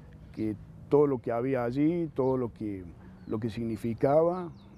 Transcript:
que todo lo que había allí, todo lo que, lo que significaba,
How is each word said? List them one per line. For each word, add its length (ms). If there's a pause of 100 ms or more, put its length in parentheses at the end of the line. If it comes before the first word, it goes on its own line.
(340)
que 220 (340)
todo 180
lo 120
que 120
había 320
allí, 500
todo 240
lo 160
que, 300 (440)
lo 120
que 100
significaba, 1000 (260)